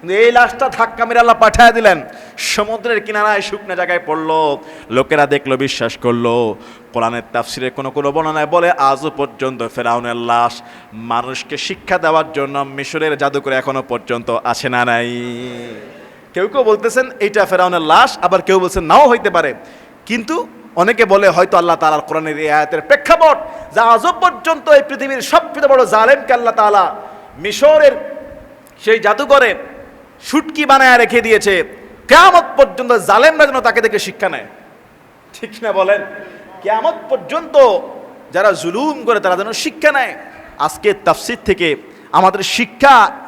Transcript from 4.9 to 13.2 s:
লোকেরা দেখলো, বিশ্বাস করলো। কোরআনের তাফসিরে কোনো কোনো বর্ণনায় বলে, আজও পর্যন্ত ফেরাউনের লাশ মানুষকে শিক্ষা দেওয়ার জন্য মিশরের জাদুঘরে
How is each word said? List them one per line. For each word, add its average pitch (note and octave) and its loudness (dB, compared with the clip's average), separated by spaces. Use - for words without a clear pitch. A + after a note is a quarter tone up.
লোকেরা C#3 0
দেখলো, C3+ -2
বিশ্বাস B2+ -4
করলো। A#2+ -2
কোরআনের A#2 -4
তাফসিরে B2+ -6
কোনো C3+ -10
কোনো C#3+ -4
বর্ণনায় D#3 -2
বলে, F3 0
আজও C3+ 0
পর্যন্ত C3 -6
ফেরাউনের A#2+ -4
লাশ A#2+ -2
মানুষকে A#2+ -8
শিক্ষা F#3 -6
দেওয়ার D#3+ 0
জন্য C#3 -6
মিশরের C#3 -6
জাদুঘরে C#3 -4